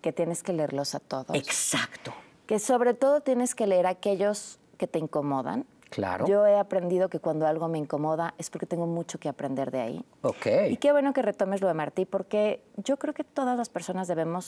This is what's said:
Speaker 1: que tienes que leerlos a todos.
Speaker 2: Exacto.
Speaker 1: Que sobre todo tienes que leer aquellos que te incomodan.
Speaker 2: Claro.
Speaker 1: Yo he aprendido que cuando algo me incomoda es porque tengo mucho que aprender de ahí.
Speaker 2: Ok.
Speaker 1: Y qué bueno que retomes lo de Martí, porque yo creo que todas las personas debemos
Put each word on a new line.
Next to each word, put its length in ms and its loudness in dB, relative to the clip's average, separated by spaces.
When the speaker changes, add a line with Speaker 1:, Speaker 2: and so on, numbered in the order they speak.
Speaker 1:
que 100 -2
tienes 300 -2
que 100 -4
leerlos 440 -2
a 40 -4
todos. 360 -6
Speaker 2:
Exacto. 760 -4
Speaker 1:
Que 120 0
sobre 360 4
todo 260 4
tienes 340 0
que 140 0
leer 180 4
aquellos 720 -2
que 120 -2
te 100 -2
incomodan. 680 -2
Speaker 2:
Claro. 360 -2
Speaker 1:
Yo 200 6
he 120 8
aprendido 500 2
que 120 -4
cuando 260 0
algo 220 0
me 100 -2
incomoda 600 -2
es 120 -10
porque 160 -6
tengo 200 -2
mucho 320 -4
que 100 -6
aprender 420 -4
de 100 -2
ahí. 240 -6
Speaker 2:
Ok. 240 -2
Speaker 1:
Y 80 0
qué 160 4
bueno 200 4
que 100 0
retomes 380 0
lo 80 2
de 60 2
Martí, 320 -2
porque 540 0
yo 220 -2
creo 160 -4
que 100 -8
todas 320 -2
las 120 -2
personas 400 -6
debemos 400 -2